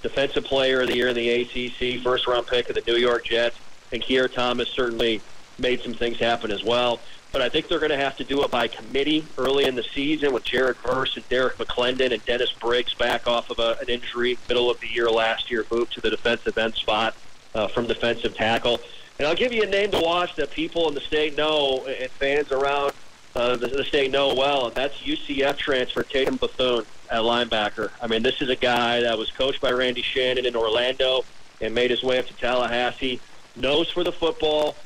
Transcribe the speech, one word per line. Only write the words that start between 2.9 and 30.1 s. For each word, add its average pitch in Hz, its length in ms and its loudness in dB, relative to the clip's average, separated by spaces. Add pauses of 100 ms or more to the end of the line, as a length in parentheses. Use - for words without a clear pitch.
York 120 280 2
Jets, 117 300 0 (360)
and 117 80 -4
Keir 127 280 2
Thomas 123 400 0
certainly 117 520 0 (380)
made 123 240 0
some 123 120 -6
things 117 240 -2
happen 117 320 0
as 98 140 -4
well. 120 360 2 (300)
But 135 120 0
I 120 60 2
think 156 200 0
they're 165 120 0
gonna 151 160 2
have 139 220 0
to 135 60 -4
do 139 200 0
it 120 60 0
by 120 180 0
committee 143 580 0 (100)
early 135 280 2
in 131 100 2
the 120 80 -2
season 143 500 0
with 113 120 -2
Jared 127 320 2
Verse 131 400 -2
and - 120 -12
Derek 123 280 2
McClendon 123 560 0
and 107 120 -4
Dennis 120 280 0
Briggs 120 420 0
back 120 320 0
off 120 240 0
of 120 80 -4
a, 117 220 2
an 127 80 -4
injury 120 500 -2 (100)
middle 123 220 4
of 117 100 0
the 117 80 -8
year 117 220 2
last 113 400 2
year, 113 200 -2
moved 117 240 0
to - 60 -10
the 147 80 0
defensive 117 480 0
end 113 180 0
spot, 110 420 0 (380)
uh, 107 120 0
from 117 200 -2
defensive 113 480 -2
tackle. 113 460 0 (380)
And 139 80 0
I'll 160 80 2
give 240 180 0
you 220 120 2
a - 20 0
name 196 240 2
to 180 100 2
watch 175 360 0
that 143 160 -2
people 165 360 0
in 143 60 -2
the 131 60 -4
state 151 360 0
know 143 500 2
and 127 260 -6
fans 143 400 0
around, 139 400 2 (420)
uh, 123 220 2
the, 120 100 -2
the 135 180 -2
state 135 260 2
know 139 240 2
well, 135 320 2
and 113 80 -6
that's 135 320 -4
U 151 100 -2
C 135 260 -4
F 139 160 2
transfer 127 440 0
Tatum 131 340 0
Bethune 123 500 0 (240)
at 117 100 0
linebacker. 113 680 0 (100)
I 120 60 -6
mean, 110 160 2
this 127 180 2
is 131 80 -2
a 127 80 0
guy 120 440 2
that 117 180 2
was 110 120 -4
coached 135 300 -2
by 127 100 2
Randy 123 320 0
Shannon 127 440 0